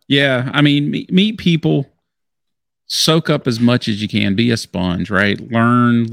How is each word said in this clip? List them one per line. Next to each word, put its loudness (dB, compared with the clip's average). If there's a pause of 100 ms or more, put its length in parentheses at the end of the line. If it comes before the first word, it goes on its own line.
Yeah, 0
I 0
mean, 2
me-, -6
meet 2
people, 0 (960)
soak 0
up -2
as -2
much 2
as -4
you -4
can, -2
be 2
a 0
sponge, -6
right? 2 (100)
Learn, 2